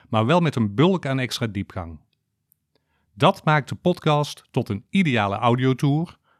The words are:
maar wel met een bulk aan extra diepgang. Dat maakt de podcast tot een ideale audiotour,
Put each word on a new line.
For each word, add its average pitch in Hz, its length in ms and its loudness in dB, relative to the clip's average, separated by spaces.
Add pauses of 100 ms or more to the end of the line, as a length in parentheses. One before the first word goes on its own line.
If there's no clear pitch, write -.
maar 110 180 0
wel 170 140 2
met 156 160 -2
een 104 180 0
bulk 170 320 2
aan 135 120 -2
extra 123 280 -4
diepgang. 92 560 -10 (1120)
Dat 160 280 2
maakt 151 240 0
de - 60 -8
podcast 151 760 -2
tot 123 180 -4
een 98 220 -6
ideale 117 460 2
audiotour, 131 840 0 (220)